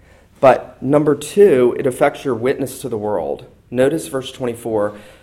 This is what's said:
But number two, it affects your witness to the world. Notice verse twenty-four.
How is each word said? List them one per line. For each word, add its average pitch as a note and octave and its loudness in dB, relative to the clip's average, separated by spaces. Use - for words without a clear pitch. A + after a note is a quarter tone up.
But - 4
number D3 2
two, C#3+ 4
it - -4
affects C#3+ -2
your C3+ -2
witness B2 -4
to C3 -10
the A2+ -6
world. F#2 -6
Notice C3+ 0
verse C3 -8
twenty-four. A2+ -6